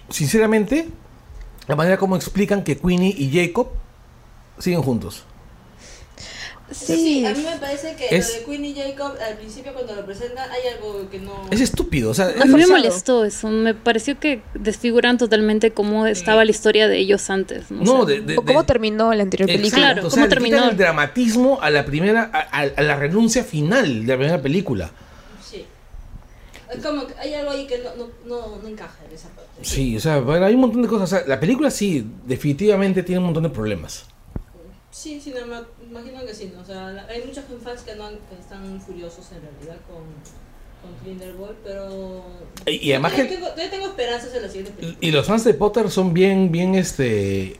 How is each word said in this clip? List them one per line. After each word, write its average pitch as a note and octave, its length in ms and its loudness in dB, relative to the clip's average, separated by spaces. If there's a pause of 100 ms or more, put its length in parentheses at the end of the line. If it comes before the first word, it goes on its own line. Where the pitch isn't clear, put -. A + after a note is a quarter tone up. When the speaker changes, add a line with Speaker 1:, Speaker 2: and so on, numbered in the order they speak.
Speaker 1:
sinceramente, A3 760 2 (800)
la C3+ 80 -2
manera F3 220 4
como F#3+ 180 0
explican G3 480 0
que C#3+ 140 -2
Queenie F3+ 400 2
y C3+ 140 -2
Jacob F3 380 0 (920)
siguen F3 240 0
juntos. A2+ 400 -4 (1500)
Speaker 2:
Sí. - 140 -14 (100)
Speaker 3:
Sí, D#4 300 2
a G#3 80 0
mí D4 100 -4
me E4 140 -6
parece C#4+ 400 -8
que B3+ 180 -4
Speaker 1:
Es F#3+ 140 0
Speaker 3:
lo - 100 -6
de - 60 -12
Queenie C#4+ 260 -8
y C#4 40 -12
Jacob C#4 380 -8 (140)
al G#3+ 80 -8
principio A3 380 -16
cuando A#3+ 200 -10
lo G3+ 120 -10
presentan A#3+ 460 -10
hay B3 220 -4
algo G#3 360 -10
que F#3+ 100 -14
no F#3+ 140 -14 (180)
Speaker 1:
Es G#2+ 80 2
estúpido, C3 520 0
o - 20 -2
sea, F#3 140 2
Speaker 4:
A A#3 180 2
mí C4 80 8
me C#4+ 120 10
Speaker 2:
Forzado. F#4 60 8
Speaker 4:
molestó A#3 540 4
eso, G#3 240 -4
me A3 240 2
pareció A3+ 460 0
que C#4 220 -2 (120)
desfiguran A#3 640 2
totalmente G#3+ 540 4
cómo G#3+ 360 0
estaba G#3+ 380 4
la G#3+ 60 6
historia G#3+ 360 4
de G3 100 2
ellos G3 320 2
antes, F#3+ 420 -4
no G3 120 -4
Speaker 1:
No, A#3+ 240 6
Speaker 4:
sé. C#3+ 60 4
Speaker 1:
de, C#3 80 0
de, D#3 160 -4
Speaker 2:
O D#3 80 2
cómo C4+ 160 6
Speaker 1:
de - 60 -2
Speaker 2:
terminó A3 460 2
la G#3+ 100 2
anterior F#3+ 260 2
Speaker 1:
Exacto, G3 200 2
Speaker 2:
película. C4+ 240 6
Speaker 4:
Claro, F#3 140 -2
Speaker 1:
o - 20 -2
sea, C#4 140 6
Speaker 4:
cómo - 40 6
Speaker 1:
le - 20 2 (160)
quitan A#3 60 2
Speaker 4:
terminó. A#3 200 6
Speaker 1:
el G3+ 60 0
dramatismo A3 840 2
a D3+ 100 0
la C#3+ 140 2
primera, G#3 480 0
a, D3+ 60 0
a, D3 220 -2
a C#3 220 -2
la D3+ 120 2
renuncia A3 480 2
final D3+ 640 0
de - 20 -4
la C3 100 2
primera C#3+ 240 0
película. C#3 500 -2 (520)
Speaker 3:
Sí. - 220 -16 (1080)
Es B3 80 -12
como D4 240 -6
que - 140 -14
hay D4 140 -8
algo C#4+ 180 -6
ahí C4+ 160 -6
que B3 120 -4
no, B3 180 -10
no, A#3+ 100 -12 (180)
no, A#3 380 -10
no A3 60 -14
encaja G3 260 -16 (140)
en D#3 40 -20
esa E3 140 -20
parte. - 220 -20 (120)
Speaker 1:
Sí, B2+ 360 -2
o - 20 -6
sea, D3+ 200 2
bueno, D3+ 260 2
hay G3+ 100 6
un B3+ 60 6
montón A#3+ 220 2
de A3+ 40 2
cosas. F#3+ 240 -2
O F#3+ 60 2
sea, D3+ 100 -2
la C3+ 100 2
película B3+ 320 2
sí, D#3+ 380 -2 (180)
definitivamente F#3 800 2
tiene F3+ 160 -2
un F3+ 60 0
montón D#3+ 180 0
de E3 60 0
problemas. G#2+ 560 -6 (840)
Speaker 3:
Sí, D4+ 320 -14
cinema-, A#3+ 420 -12 (280)
imagino B3+ 340 -16
que G#3+ 80 -14
sí, G3+ 220 -16
¿no? F3+ 60 -20
O F#3 40 -20
sea, F#3+ 260 -14
la, G3 160 -16
hay A#3 180 -12
muchos C#4 180 -14 (200)
fans A#3+ 180 -14
que G#3+ 140 -16
no G#3 100 -14
han, G#3 100 -16
que G3+ 240 -20
están F#3+ 420 -16
furiosos F3 520 -16
en E3 80 -18
realidad D3+ 340 -18 (120)
con, E3+ 160 -20 (800)
con F3 220 -20
Grindelwald, F#3 640 -14
pero F#3+ 580 -12 (420)
Speaker 1:
Y, D#3 220 -4
y C#3 60 4
además C#3 180 0
Speaker 3:
yo - 60 -4
Speaker 1:
que C#4+ 180 0
Speaker 3:
tengo, F4 120 -8 (100)
yo F4+ 120 -8
tengo G4 180 -8
esperanzas A#3+ 460 -6
en A#3+ 80 -6
la G3+ 60 -8
siguiente F#3+ 240 -12
película. - 300 -12
Speaker 1:
y E3 100 0
los C#3+ 160 2
fans A3 160 2
de A#3 100 6
Potter G#3 380 2
son F#3 220 2
bien, F#3+ 380 4
bien, F3+ 240 2
este, G2+ 840 0